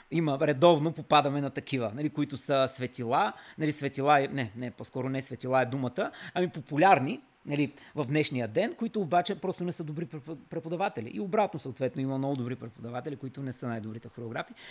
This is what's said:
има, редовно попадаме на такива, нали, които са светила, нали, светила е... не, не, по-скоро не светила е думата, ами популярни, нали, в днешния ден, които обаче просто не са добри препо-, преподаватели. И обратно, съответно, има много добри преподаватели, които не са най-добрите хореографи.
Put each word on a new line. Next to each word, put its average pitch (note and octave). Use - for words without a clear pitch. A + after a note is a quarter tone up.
има, D3+
редовно D3+
попадаме C#3+
на C#3
такива, A#2+
нали, D3
които C#3+
са C3+
светила, B2+
нали, D#3
светила C#3
е... C#3
не, A#2+
не, B2
по-скоро C3
не C3
светила B2+
е A#2+
думата, C3
ами F3+
популярни, D#3+
нали, D3
в C#3+
днешния C3+
ден, F3+
които A3
обаче F3
просто F3+
не F3
са E3
добри D3+
препо-, D3+
преподаватели. E3
И G#3
обратно, F#3+
съответно, C3
има C3+
много C#3
добри B2
преподаватели, A#2+
които C3+
не C3
са B2+
най-добрите A2
хореографи. A#2